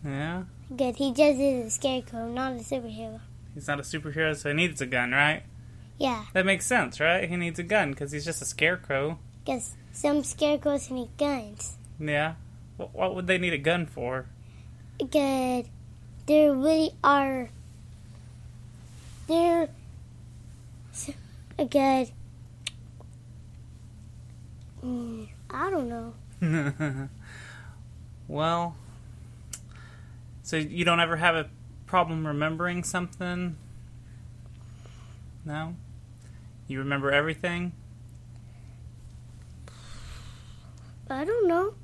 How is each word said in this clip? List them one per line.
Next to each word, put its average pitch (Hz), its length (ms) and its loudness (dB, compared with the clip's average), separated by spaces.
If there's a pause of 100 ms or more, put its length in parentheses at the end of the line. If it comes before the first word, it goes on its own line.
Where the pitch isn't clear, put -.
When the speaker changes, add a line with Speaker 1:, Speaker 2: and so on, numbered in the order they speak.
Speaker 1:
Yeah? 151 400 -2 (300)
Speaker 2:
Good. 254 220 2
He 277 160 2
just 285 280 8
is 262 260 4
a 220 40 -4
scarecrow, 240 580 -2
not 254 240 -2
a 247 40 -4
superhero. 226 640 -6 (340)
Speaker 1:
He's 147 140 -10
not 143 100 2
a 143 40 -4
superhero, 156 540 0
so 147 140 -2
he 143 40 2
needs 165 260 2
a 135 60 0
gun, 123 260 2
right? 147 300 6 (560)
Speaker 2:
Yeah. 233 340 2
Speaker 1:
That 185 140 6
makes 190 200 4
sense, 175 340 4
right? 170 280 4
He 175 80 0
needs 170 220 -2
a 180 40 -2
gun 175 320 4
'cause 143 180 -6
he's 147 120 -4
just 165 180 -2
a - 40 -6
scarecrow. 156 720 2 (280)
Speaker 2:
'Cause - 280 -2 (180)
some 294 320 4
scarecrows 294 680 4
need 247 280 -4
guns. 240 580 0 (240)
Speaker 1:
Yeah? 151 340 2 (440)
Wh-, - 160 -8
what 185 200 2
would 185 120 -2
they 185 120 6
need 175 140 2
a 156 60 2
gun 160 280 4
for? 127 400 -4 (720)
Speaker 2:
Good. 262 680 2 (580)
There 302 280 10
really 311 380 6 (120)
are. 269 460 6 (1800)
There. 339 400 6 (1200)
S-, - 180 -8 (480)
a 302 60 6
good. 269 460 6 (2750)
Mm, 233 440 -4 (220)
I 311 200 0
don't 294 180 2
know. 151 1200 0
Speaker 1:
<laughs> - 0 - (1200)
Well, 165 460 2 (1700)
so - 140 -2
you 156 280 0
don't 170 160 8
ever 165 160 4
have 170 180 6
a 156 160 0 (360)
problem 165 400 4
remembering 160 580 2
something? 180 720 -2 (1900)
No? 156 300 -4 (920)
You 131 120 -4
remember 139 340 2
everything? 170 600 4 (3500)
Speaker 2:
I 269 140 -2
don't 427 240 4
know. 370 360 4